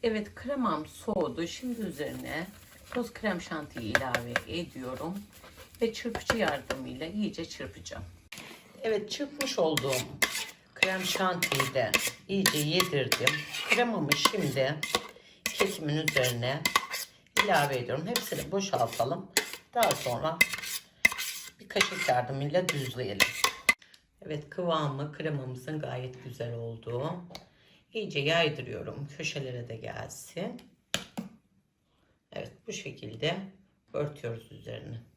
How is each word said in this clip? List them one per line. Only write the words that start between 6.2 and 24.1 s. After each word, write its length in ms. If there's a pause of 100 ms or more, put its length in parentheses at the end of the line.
yardımıyla 680
iyice 400
çırpacağım. 580 (800)
Evet, 280
çırpmış 480
olduğum 360 (800)
krem 260
şantiyi 720
de 180 (360)
iyice 300
yedirdim. 760 (340)
Kremamı 440
şimdi 600 (680)
kekimin 540
üzerine 640 (840)
ilave 320
ediyorum. 300
Hepsini 440
boşaltalım. 760 (460)
Daha 180
sonra 480 (1200)
bir 80
kaşık 420
yardımıyla 600
düzleyelim. 580 (1000)